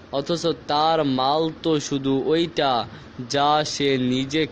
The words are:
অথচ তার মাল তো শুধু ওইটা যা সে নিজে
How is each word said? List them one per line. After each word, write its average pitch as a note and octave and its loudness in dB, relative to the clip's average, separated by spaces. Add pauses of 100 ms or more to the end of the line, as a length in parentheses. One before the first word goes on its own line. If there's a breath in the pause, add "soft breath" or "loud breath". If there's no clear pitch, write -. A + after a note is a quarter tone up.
(120)
অথচ D#3 -2 (200)
তার D#3 2
মাল C#3+ 2 (140)
তো D#3+ 2
শুধু C3+ -2
ওইটা D3 0 (440 loud breath)
যা D3 2
সে C#3 0
নিজে C3+ 0